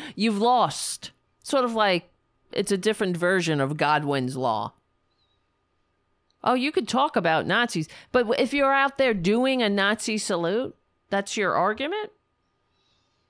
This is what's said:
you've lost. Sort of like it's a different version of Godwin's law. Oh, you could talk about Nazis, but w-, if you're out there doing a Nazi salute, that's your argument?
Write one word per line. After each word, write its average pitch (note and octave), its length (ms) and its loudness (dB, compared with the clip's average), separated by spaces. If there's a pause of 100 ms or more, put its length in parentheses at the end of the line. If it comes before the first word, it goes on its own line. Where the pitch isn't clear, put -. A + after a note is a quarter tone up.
(160)
you've G#3 240 0
lost. A3+ 720 0 (320)
Sort C4+ 200 0
of A#3 100 -2
like G3+ 360 0 (420)
it's G3 200 -2
a G3+ 60 2
different F#3+ 380 0
version E3+ 460 0
of C#3 160 -2
Godwin's C#3+ 580 0
law. A2 380 -4 (1700)
Oh, B3 120 2
you C4 160 0
could C4+ 160 -2
talk C#4 280 0
about E3 300 2
Nazis, G3+ 420 0 (240)
but - 120 2
w-, - 180 0
if C4 120 0
you're C#4 200 2
out C#4 240 2
there C4 160 2
doing A#3 480 2
a G#3+ 80 2
Nazi G3+ 480 0
salute, G3 580 -2 (340)
that's G3+ 280 -4
your F#3+ 180 0
argument? C4+ 560 -2 (1200)